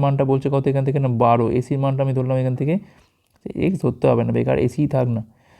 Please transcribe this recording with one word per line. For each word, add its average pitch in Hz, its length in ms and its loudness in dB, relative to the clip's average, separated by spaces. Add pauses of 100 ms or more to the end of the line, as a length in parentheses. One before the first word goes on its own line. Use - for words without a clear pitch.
মানটা 139 260 2
বলছে 135 240 0
কত 139 180 0
এখান 135 160 0
থেকে 139 160 0
না, 131 40 0 (140)
বারো। 117 240 4 (120)
এসির 135 260 -2
মানটা 135 200 0
আমি 135 140 0
ধরলাম 131 240 0
এখান 127 180 -2
থেকে, 147 140 0 (920)
এক্স 185 180 0
ধরতে - 260 -2
হবে 120 160 2
না, 117 100 -2
বেকার 131 300 0
এসিই 147 280 -2
থাক 127 120 0 (100)
না। 110 60 -6 (380)